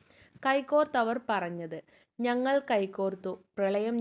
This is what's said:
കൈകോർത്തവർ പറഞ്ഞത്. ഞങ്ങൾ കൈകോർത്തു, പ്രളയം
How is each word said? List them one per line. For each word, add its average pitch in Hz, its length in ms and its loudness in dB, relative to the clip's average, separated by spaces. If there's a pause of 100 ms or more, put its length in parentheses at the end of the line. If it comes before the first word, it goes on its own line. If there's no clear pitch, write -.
(420)
കൈകോർത്തവർ 269 800 2
പറഞ്ഞത്. 170 520 -4 (420)
ഞങ്ങൾ 247 380 2 (100)
കൈകോർത്തു, 190 680 -2 (200)
പ്രളയം 208 480 0